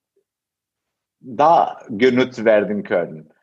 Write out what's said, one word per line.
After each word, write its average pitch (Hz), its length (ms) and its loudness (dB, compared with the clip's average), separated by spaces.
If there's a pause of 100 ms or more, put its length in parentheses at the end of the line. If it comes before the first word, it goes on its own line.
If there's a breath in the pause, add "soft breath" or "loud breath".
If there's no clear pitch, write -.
(1200)
da 143 580 0 (120)
genutzt 123 540 0
werden 104 380 0
können. 80 480 -6 (120)